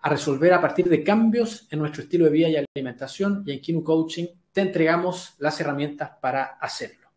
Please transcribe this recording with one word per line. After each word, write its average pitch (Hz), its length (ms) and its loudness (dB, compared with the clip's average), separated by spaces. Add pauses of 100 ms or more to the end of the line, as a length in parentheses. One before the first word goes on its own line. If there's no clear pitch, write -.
a 147 80 0
resolver 143 440 2
a 175 60 6
partir 170 300 2
de 151 140 2
cambios 220 640 2
en 151 80 -6
nuestro 151 240 -4
estilo 170 240 2
de 151 60 6
vida 165 180 4
y 147 160 0 (100)
alimentación. 143 720 -4
Y 143 60 -8
en 139 100 -8
Kinu 165 220 -2
Coaching 160 420 0 (260)
te 196 100 0
entregamos 175 760 0
las 151 240 -2
herramientas 143 480 -6 (100)
para 135 400 -4
hacerlo. - 580 -10